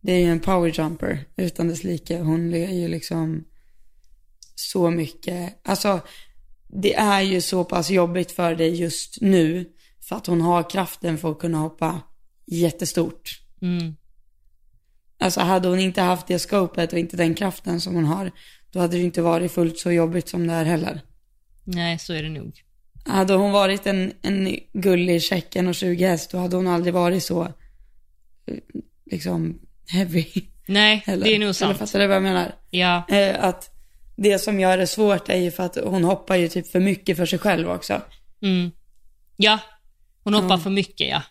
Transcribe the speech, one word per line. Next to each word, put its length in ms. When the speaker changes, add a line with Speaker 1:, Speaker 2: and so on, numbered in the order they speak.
Speaker 1:
det 120
är 60
ju 120
en 80
power 400
jumper 460
utan 300
dess 160
like. 360
Hon 340
är 200
ju 140
liksom 560
så 340
mycket, 760
alltså, 320
det 280
är 260
ju 200
så 220
pass 260
jobbigt 420
för 240
dig 260
just 400
nu 440
för 140
att 120
hon 140
har 280
kraften 480
för 140
att 80
kunna 180
hoppa 440
jättestort. 920
Speaker 2:
Mm. 340
Speaker 1:
Alltså 200
hade 280
hon 120
inte 220
haft 260
det 120
scopet 540
och 60
inte 180
den 180
kraften 460
som 140
hon 100
har, 260
då 80
hade 180
det 60
inte 180
varit 300
fullt 280
så 120
jobbigt 380
som 180
det 60
är 120
heller. 360
Speaker 2:
Nej, 360
så 140
är 100
det 60
nog. 340
Speaker 1:
Hade 280
hon 180
varit 360
en, 340
en 360
gullig 500
tjeck 320
en 120
och 80
tjugo 320
häst, 240
då 60
hade 180
hon 120
aldrig 260
varit 300
så, 180
eh, 120
liksom, 540
heavy. 340
Speaker 2:
Nej, 380
Speaker 1:
Eller, 200
Speaker 2:
det 100
är 40
nog 40
Speaker 1:
eller 100
Speaker 2:
sant. 240
Speaker 1:
fattar 220
du 80
vad 80
jag 80
menar? 320
Speaker 2:
Ja. 400
Speaker 1:
Eh, 340
att 260
det 220
som 200
gör 180
det 100
svårt 420
är 80
ju 140
för 120
att 200
hon 200
hoppar 320
ju 120
typ 200
för 120
mycket 380
för 80
sig 140
själv 300
också. 320
Speaker 2:
Mm. 300
Ja, 220
hon 100
hoppar 220
Speaker 1:
Ja. 20
Speaker 2:
för 120
mycket, 400
ja. 220